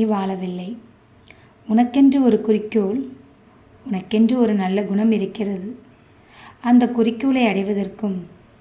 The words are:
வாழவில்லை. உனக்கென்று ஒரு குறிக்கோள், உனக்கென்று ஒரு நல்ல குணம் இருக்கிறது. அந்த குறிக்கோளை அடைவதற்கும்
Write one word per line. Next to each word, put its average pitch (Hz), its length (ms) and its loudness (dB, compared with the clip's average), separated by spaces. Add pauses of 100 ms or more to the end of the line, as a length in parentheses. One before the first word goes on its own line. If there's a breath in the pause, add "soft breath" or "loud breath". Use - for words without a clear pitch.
வாழவில்லை. 185 640 -4 (1000 soft breath)
உனக்கென்று 262 560 4
ஒரு 226 160 4
குறிக்கோள், 214 600 -2 (840)
உனக்கென்று 214 520 0
ஒரு 226 160 2
நல்ல 190 300 0
குணம் 202 280 0
இருக்கிறது. 196 560 -4 (960 loud breath)
அந்த 240 260 4
குறிக்கோளை 240 540 -2
அடைவதற்கும் 196 720 -4 (440)